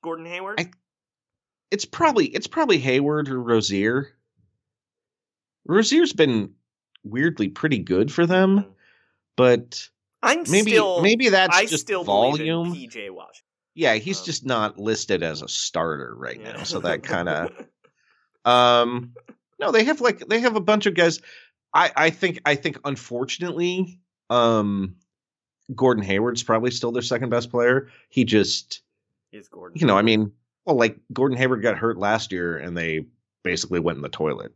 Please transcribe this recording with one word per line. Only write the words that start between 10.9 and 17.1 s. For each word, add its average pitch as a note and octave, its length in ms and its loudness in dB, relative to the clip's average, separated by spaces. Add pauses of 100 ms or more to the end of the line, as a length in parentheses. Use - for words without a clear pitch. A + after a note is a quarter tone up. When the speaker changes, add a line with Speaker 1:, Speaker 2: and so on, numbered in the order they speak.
Speaker 2:
maybe A3+ 300 4
that's F#3 260 4
Speaker 1:
I G3 80 4
Speaker 2:
just E3+ 200 -4
Speaker 1:
still F#3+ 200 -4
believe A#2+ 360 2
in D#3 60 -4
Speaker 2:
volume. E3+ 280 -2
Speaker 1:
P C3+ 140 -16
J G#2+ 200 -14
Washington. - 320 -20 (340)
Speaker 2:
Yeah, C#3+ 200 2
he's A#2+ 260 -4
Speaker 1:
Um, - 60 -14
Speaker 2:
just - 180 -8
not A2+ 340 -2
listed G#2 440 -2
as D#2 180 -6
a C#2 80 -14
starter D2 640 -6
right A#1+ 240 -12
Speaker 1:
Yeah. - 140 -16
Speaker 2:
now, A1+ 120 -14
so - 160 -8
that E2 220 -2
kinda E2 480 -4 (480)